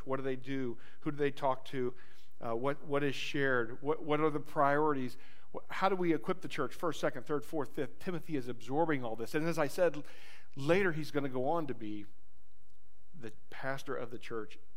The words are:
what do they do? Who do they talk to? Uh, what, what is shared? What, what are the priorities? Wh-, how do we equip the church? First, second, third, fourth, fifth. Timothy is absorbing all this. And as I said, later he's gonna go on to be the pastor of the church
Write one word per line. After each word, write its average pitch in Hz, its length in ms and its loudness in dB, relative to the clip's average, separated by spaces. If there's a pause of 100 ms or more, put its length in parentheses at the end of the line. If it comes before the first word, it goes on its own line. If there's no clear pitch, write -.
what 135 120 0
do 135 40 -2
they 131 140 0
do? 127 400 -2 (240)
Who 156 100 0
do 147 60 -2
they 143 140 2
talk 131 360 0
to? 123 280 0 (520)
Uh, 117 80 0
what, 139 320 2
what 143 160 2
is 139 120 2
shared? 127 680 2
What, 147 240 0
what 151 160 4
are 156 100 4
the 147 80 0
priorities? 143 800 2 (380)
Wh-, - 140 -2
how - 200 2
do 196 80 2
we 175 180 4
equip 180 280 0
the 151 60 -2
church? 135 260 0
First, 156 260 -2
second, 131 260 0
third, 147 180 0
fourth, 151 260 0
fifth. - 280 -2
Timothy 165 380 0
is 123 120 0
absorbing 135 540 0
all 110 140 -2
this. 113 180 -2
And 156 140 2
as 160 100 0
I 151 80 4
said, 151 360 2 (520)
later 170 380 2
he's 147 180 -2
gonna 143 180 0
go 127 200 0
on 160 180 0
to 127 80 0
be 104 320 -2 (1120)
the 113 120 -4 (180)
pastor 135 440 -2
of 117 160 -2
the 117 80 -2
church 107 400 -2 (180)